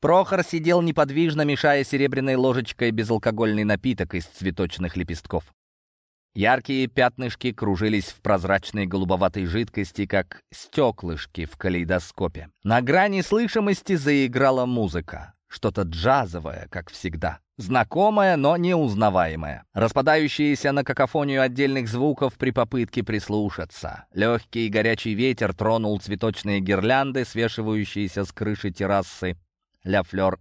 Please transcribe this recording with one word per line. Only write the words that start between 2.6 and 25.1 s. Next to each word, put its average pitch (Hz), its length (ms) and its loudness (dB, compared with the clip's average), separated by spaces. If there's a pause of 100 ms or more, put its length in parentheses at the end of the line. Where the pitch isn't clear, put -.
безалкогольный 110 760 0
напиток 104 500 0
из 90 120 -4
цветочных 90 720 -4
лепестков. 87 480 -6 (920)
Яркие 127 520 2
пятнышки 123 640 -2
кружились 101 540 0
в - 140 -14
прозрачной 98 640 0
голубоватой 92 600 0
жидкости, 101 600 -4
как 95 360 -4 (100)
стёклышки 87 920 -4
в - 120 -14
калейдоскопе. 87 920 -4 (120)
На 113 200 2
грани 185 380 2
слышимости 202 760 0
заиграла 135 680 2
музыка. 87 680 -4 (140)
Что-то - 340 -4
джазовое, 85 880 -2
как 85 200 -12
всегда. 82 500 -6 (160)
Знакомое, 175 800 2
но 147 200 2
неузнаваемое. 98 1080 0 (100)
Распадающееся 143 960 2
на 139 140 0
какофонию 139 580 0
отдельных 131 460 0
звуков 131 460 0
при 127 180 -2
попытке 120 500 -2
прислушаться. 101 1000 -4 (100)
Лёгкий 113 540 0
горячий 107 460 0